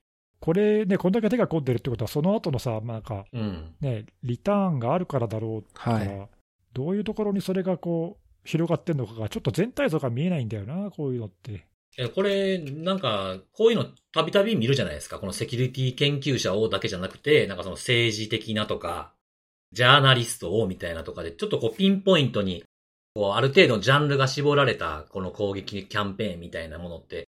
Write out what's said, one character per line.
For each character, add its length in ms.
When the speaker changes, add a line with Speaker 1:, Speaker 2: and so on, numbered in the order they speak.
Speaker 1:
こ 120
れ 320
ね、 140
こ 100
ん 20
だ 100
け 80
手 80
が 100
込 140
ん 20
で 100
る 40
っ 40
て 80
こ 80
と 60
は、 40
そ 140
の 140
後 160
の 80
さ、 240
ま 120
あ、 20
な 20
ん 20
か、 320
Speaker 2:
う 60
ん。 420
Speaker 1:
ね、 240
リ 160
タ 140
ー 200
ン 80
が 140
あ 40
る 100
か 100
ら 100
だ 120
ろ 280
う 60
か 180
ら、 60
Speaker 3:
は 60
い。 260
Speaker 1:
ど 160
う 60
い 40
う 40
と 120
こ 80
ろ 80
に 100
そ 120
れ 100
が 140
こ 420
う、 280
広 220
が 80
っ 60
て 100
ん 40
の 100
か 80
が、 140
ち 80
ょ 20
っ 20
と 80
全 220
体 180
像 80
が 140
見 140
え 40
な 80
い 80
ん 40
だ 80
よ 80
な、 260
こ 160
う 60
い 40
う 40
の 40
っ 40
て。 360
Speaker 2:
え、 100
こ 120
れ、 380
な 340
ん 60
か、 380
こ 140
う 40
い 20
う 40
の 80
た 100
び 100
た 120
び 120
見 120
る 80
じ 80
ゃ 20
な 60
い 20
で 80
す 80
か。 80
こ 80
の 80
セ 140
キ 80
ュ 40
リ 140
テ 80
ィ 140
研 240
究 180
者 160
を 160
だ 100
け 80
じ 80
ゃ 40
な 100
く 80
て、 300
な 80
ん 20
か 60
そ 60
の 60
政 400
治 140
的 240
な 140
と 100
か、 360
ジ 120
ャ 140
ー 40
ナ 120
リ 100
ス 140
ト 220
を 80
み 80
た 160
い 20
な 100
と 100
か 100
で、 80
ち 120
ょ 40
っ 20
と 80
こ 160
う 20
ピ 140
ン 120
ポ 180
イ 40
ン 80
ト 120
に、 200
こ 160
う 20
あ 80
る 60
程 200
度 120
ジ 120
ャ 60
ン 100
ル 100
が 100
絞 260
ら 100
れ 120
た 340
こ 120
の 100
攻 220
撃 340
キ 100
ャ 60
ン 120
ペ 100
ー 120
ン 20
み 120
た 120
い 60
な 80
も 120
の 80
っ 60
て 240